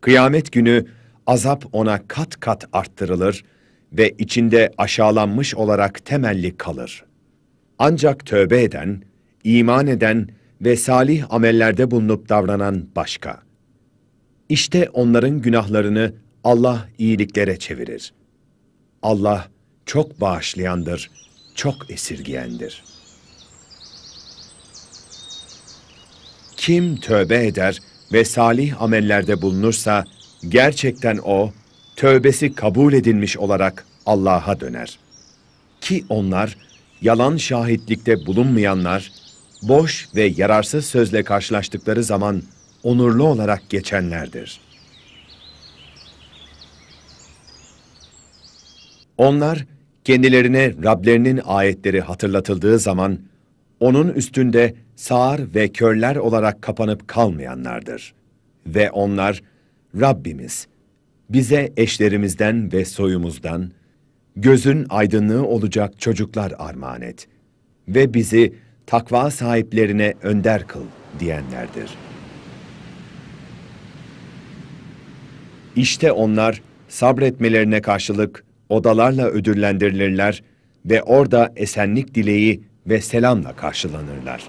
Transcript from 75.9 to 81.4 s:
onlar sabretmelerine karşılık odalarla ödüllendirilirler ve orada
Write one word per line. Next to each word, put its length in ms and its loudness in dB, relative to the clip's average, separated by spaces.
onlar 500 0
sabretmelerine 920 2
karşılık 640 -2
odalarla 580 2
ödüllendirilirler 1160 0
ve 180 2
orada 520 4